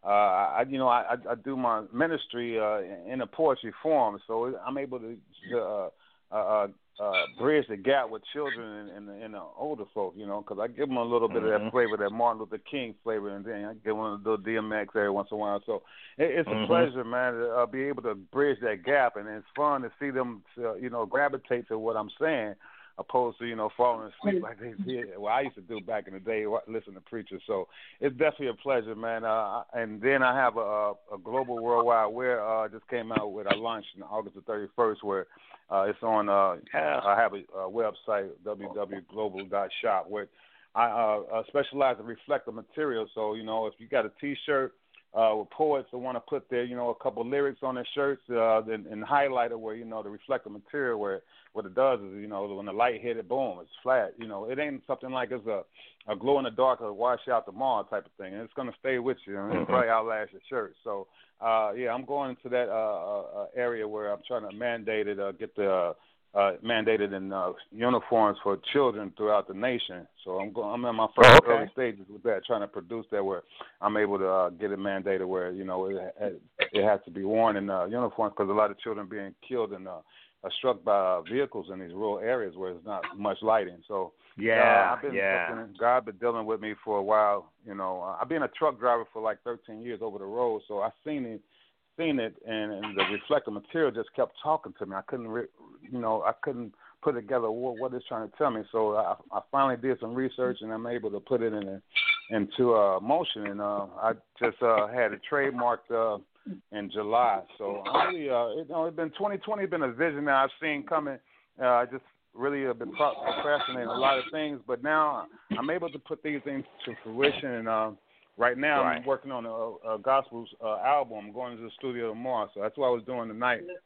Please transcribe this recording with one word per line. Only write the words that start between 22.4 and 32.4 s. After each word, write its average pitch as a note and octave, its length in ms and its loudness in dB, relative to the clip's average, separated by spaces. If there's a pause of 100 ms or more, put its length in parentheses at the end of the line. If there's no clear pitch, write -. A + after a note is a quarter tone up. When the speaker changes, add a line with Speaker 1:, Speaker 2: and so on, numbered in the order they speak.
Speaker 1:
opposed A#2+ 420 -2
to, A#2+ 60 -6
you A#2 120 -6
know, G#2+ 180 -2
falling A#2 340 2
asleep G3 320 -2
like A2 160 -10
they A2+ 160 -12 (120)
did. A#2+ 320 -6
Well, G#2 160 -2
I C3 80 4
used C3+ 140 -6
to G#2 60 -18
do G#2 200 -8
back G2+ 260 -6
in F#2+ 60 -16
the F#2+ 80 -12
day, G#2+ 260 -2
wa-, A2+ 180 -2
listen A2 280 -8
to F#2 80 -18
preachers. G2+ 440 -10
So F#2+ 220 -2 (320)
it's C3+ 160 0
definitely D3 320 2
a A#2 60 -2
pleasure, A2+ 420 -2
man. A2+ 300 -4
Uh, A2 380 0 (100)
and A2 280 -4
then C3 220 4
I B2+ 100 4
have B2 220 4
a, A2+ 60 -2
a, G#2+ 300 0 (240)
a - 60 -10
Global B2 400 -4
Worldwide A#2 520 4
Wear, B2 280 0